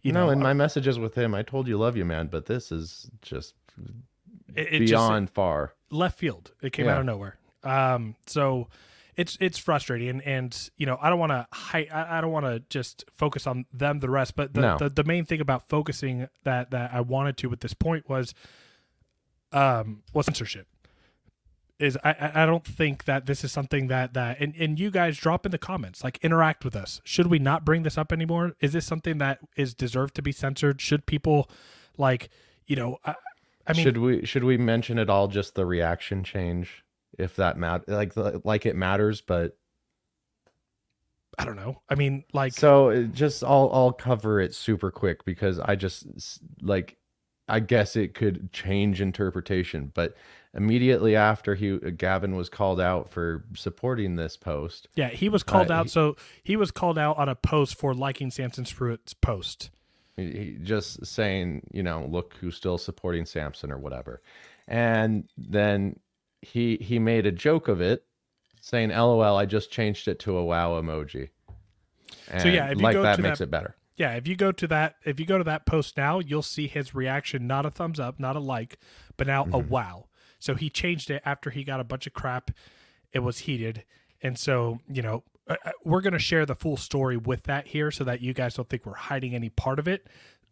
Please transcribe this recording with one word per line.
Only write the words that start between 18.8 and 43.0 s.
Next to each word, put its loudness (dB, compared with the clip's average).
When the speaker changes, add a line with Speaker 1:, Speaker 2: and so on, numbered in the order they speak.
Speaker 1:
um, 2
was 0
censorship. -4
Is 2
I, 4
I, 0
I 6
don't 2
think -2
that 0
this -2
is -6
something -2
that, -2
that, -4
and, -2
and -2
you -2
guys 2
drop 0
in -4
the -4
comments, -8
like, -6
interact 4
with -6
us. -10
Should 2
we 6
not 2
bring 4
this -2
up -2
anymore? 0
Is 2
this 0
something -2
that 0
is -2
deserved -2
to -4
be -2
censored? 0
Should 0
people, 2
like, 2
you 0
know, -4
I, -4
I 0
mean, 4
Speaker 2:
Should 4
we, 2
should 0
we 4
mention 2
at 2
all 6
just -4
the 0
reaction 0
change, -4
if -4
that 2
mat-, -2
like, -2
the, -4
like, 0
it 0
matters, 2
but -2
Speaker 1:
I -4
don't -8
know. -10
I 0
mean, 0
like, 0
Speaker 2:
So, 10
uh, 4